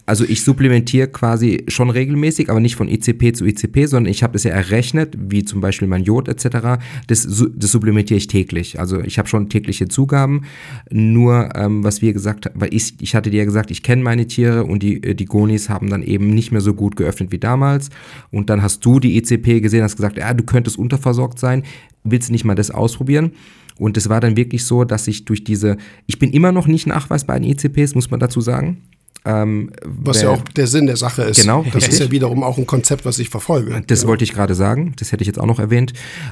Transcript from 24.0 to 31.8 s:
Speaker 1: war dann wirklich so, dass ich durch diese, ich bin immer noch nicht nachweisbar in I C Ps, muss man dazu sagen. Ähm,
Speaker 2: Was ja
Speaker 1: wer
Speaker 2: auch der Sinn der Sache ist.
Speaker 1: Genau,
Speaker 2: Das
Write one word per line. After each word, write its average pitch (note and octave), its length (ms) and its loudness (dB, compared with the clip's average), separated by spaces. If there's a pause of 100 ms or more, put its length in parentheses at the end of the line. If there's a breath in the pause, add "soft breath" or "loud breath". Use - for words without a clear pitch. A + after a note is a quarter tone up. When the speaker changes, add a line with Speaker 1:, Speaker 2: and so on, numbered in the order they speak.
Speaker 1:
war A2 120 2
dann A2+ 160 2
wirklich A#2+ 280 -2
so, B2 200 2
dass A2+ 240 -2
ich G#2+ 160 -6
durch G#2+ 180 -2
diese, G#2 340 0 (300 loud breath)
ich - 140 -4
bin C3+ 120 2
immer F3 200 4
noch F3+ 160 2
nicht D#3+ 180 2
nachweisbar C#3 500 -2
in B2+ 60 -2
I C3+ 140 0
C C#3+ 120 -2
Ps, C#3+ 280 0
muss B2 140 0
man A#2 100 -2
dazu B2 200 0
sagen. C3+ 420 -2 (420)
Ähm, G#2+ 480 -2 (120)
Speaker 2:
Was C3+ 380 -2
ja - 60 4
Speaker 1:
wer - 20 4
Speaker 2:
auch - 120 0
der C3+ 260 -2
Sinn D3 180 4
der B2 100 2
Sache A#2+ 260 -4
ist. G#2+ 200 2
Speaker 1:
Genau, A#2+ 220 2
Speaker 2:
Das - 180 0